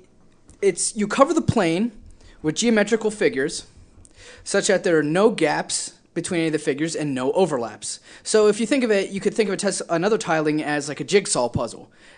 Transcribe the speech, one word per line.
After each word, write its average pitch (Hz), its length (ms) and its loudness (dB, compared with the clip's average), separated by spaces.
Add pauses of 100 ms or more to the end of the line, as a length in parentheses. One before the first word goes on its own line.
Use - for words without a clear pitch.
(600)
it's, - 340 0
you 208 120 -2
cover 277 260 4
the 320 80 0
plane 190 500 0 (500)
with 156 140 -2
geometrical 220 560 2
figures 151 560 0 (800)
such 196 220 0
that 180 180 2
there 170 120 4
are 151 60 4
no 180 280 4
gaps 160 640 -2 (180)
between 170 280 -4
any 160 60 0
of 151 60 -2
the 156 60 0
figures 151 360 -4
and 151 180 -4
no 127 200 -2
overlaps. 131 680 -2 (240)
So 214 240 4
if 208 140 2
you 226 40 -2
think 269 200 2
of 214 60 2
it, 196 180 0
you 196 100 -6
could 202 140 -2
think 208 160 0
of 196 40 -2
a 185 40 -4
tess-, 196 320 -4
another 180 280 0
tiling 156 460 0
as 147 240 -4
like 147 140 -6
a - 20 -4
jigsaw 147 460 2
puzzle. - 420 -6 (260)